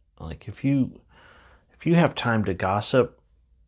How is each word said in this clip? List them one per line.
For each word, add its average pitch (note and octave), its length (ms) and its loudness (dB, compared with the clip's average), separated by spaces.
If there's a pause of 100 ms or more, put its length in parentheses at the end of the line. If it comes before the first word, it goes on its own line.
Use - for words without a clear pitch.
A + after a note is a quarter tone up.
(200)
like, E2 280 -14
if - 160 -14
you, C3+ 380 0 (720)
if - 140 -8
you E3+ 80 4
have E3+ 180 4
time A2+ 320 -2
to G2 80 -2
gossip, G#2 680 0 (480)